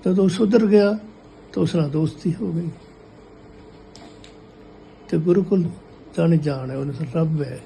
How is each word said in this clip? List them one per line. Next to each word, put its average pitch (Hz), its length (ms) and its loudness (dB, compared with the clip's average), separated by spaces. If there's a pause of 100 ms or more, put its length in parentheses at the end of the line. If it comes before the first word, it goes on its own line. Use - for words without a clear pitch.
ਜਦੋਂ 190 200 4
ਸੁਧਰ 220 380 2
ਗਿਆ 202 260 6 (600)
ਤਾਂ - 100 -2
ਉਸ 165 120 0
ਨਾਲ 151 160 0
ਦੋਸਤੀ 156 500 -2
ਹੋ 190 120 -6
ਗਈ। 165 160 -4 (2500)
ਤੇ 175 100 0
ਗੁਰੂ 175 240 2
ਕੋਲ 180 220 0 (520)
ਜਾਣੀ 165 220 2
ਜਾਣ 135 320 -4
ਹੈ, 135 60 -8
ਉਹਨਾਂ 139 180 -6
ਦਾ 156 260 -6
ਰੱਬ 156 220 -2
ਹੈ 127 240 -10